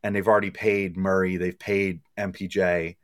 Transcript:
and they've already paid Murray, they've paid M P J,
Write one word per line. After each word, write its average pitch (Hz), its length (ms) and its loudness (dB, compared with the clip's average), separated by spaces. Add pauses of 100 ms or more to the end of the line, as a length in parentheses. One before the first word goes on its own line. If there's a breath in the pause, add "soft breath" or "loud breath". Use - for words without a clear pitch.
and 101 120 -2
they've 98 140 2
already 104 220 4
paid 98 460 -2
Murray, 95 400 2
they've 90 220 -4
paid 98 420 -2 (160)
M 101 160 -4
P 95 160 -10
J, 87 560 0